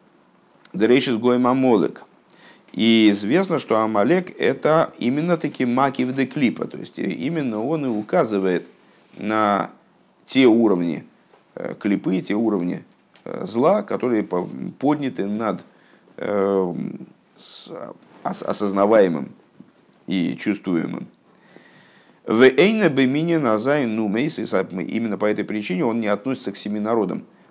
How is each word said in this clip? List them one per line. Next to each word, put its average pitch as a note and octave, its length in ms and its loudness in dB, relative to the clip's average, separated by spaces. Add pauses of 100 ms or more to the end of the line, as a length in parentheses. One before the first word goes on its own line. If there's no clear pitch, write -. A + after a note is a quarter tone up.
(720)
де G2+ 140 2
Рейшис B2+ 300 4
Гоем B2 300 2
Амолек. B2 580 2 (680)
И A2+ 380 4
известно, C#3 480 0
что A2+ 200 0
Амалек A2 600 0
это - 600 0
именно-таки D3 640 -2
Макив B2+ 500 0
де C3 120 0
Клипа, B2+ 400 -2
то - 120 -14
есть - 200 -14
именно C#3 640 -4
он D3 220 -4
и - 20 -2
указывает G#2 800 0 (500)
на G#2+ 540 0 (560)
те C3 200 4
уровни, G2 580 4 (500)
э, - 240 -10
клипы, F#2+ 420 0
те F#2+ 140 -4
уровни, F#2+ 500 -2 (400)
э, - 220 -8
зла, D3 360 0
которые G#2+ 400 -2
по-, F#2 260 -4 (300)
подняты C#3 480 -2
над, G#2 360 -4 (560)
э, G2 560 0 (640)
с-, - 340 -20 (520)
ос-, - 200 -8
осознаваемым G2 920 2 (720)
и E2+ 300 -2
чувствуемым. - 720 -4 (1200)
В A2 140 4
эйна E3+ 480 6
бемине C#3+ 480 2
назай C3 480 2
ну A2 200 -2
мейс, A#2+ 320 -2
и A2 60 -6
со-, G#2+ 160 0
именно F#2+ 560 -4
по G#2 80 -2
этой G#2+ 200 0
причине A#2+ 420 -4
он A2+ 120 -2
не A2 100 -4
относится G#2 440 -4
к G2+ 60 -14
семи G#2 200 -6
народам, G#2 460 -2 (260)